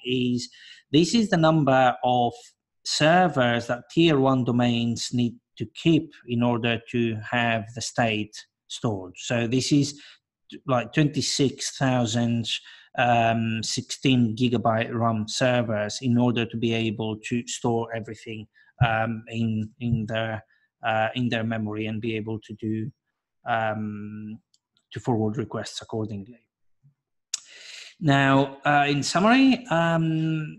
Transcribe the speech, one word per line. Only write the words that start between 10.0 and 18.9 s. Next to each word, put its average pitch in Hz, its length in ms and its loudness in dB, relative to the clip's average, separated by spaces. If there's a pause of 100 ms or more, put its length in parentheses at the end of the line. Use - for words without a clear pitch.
like 120 260 -2
twenty-six 143 840 0
thousand, 117 680 0 (520)
um, 113 680 2
sixteen 123 720 0
gigabyte 117 580 0
ram 113 320 0
servers 113 760 -2
in 120 160 2
order 120 260 2
to 113 120 -10
be 113 180 0
able 110 420 -2 (140)
to 120 180 -4
store 117 480 -2
everything, 107 500 -12 (400)
um, 113 420 -2